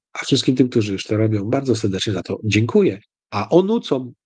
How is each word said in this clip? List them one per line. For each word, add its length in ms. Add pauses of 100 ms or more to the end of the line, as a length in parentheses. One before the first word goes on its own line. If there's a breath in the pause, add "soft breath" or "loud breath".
(140)
A 120
wszystkim 300
tym, 140
którzy 240
już 100
to 140
robią, 320
bardzo 260
serdecznie 380
za 100
to 200
dziękuję. 560 (320)
A 180
onucom, 600 (140)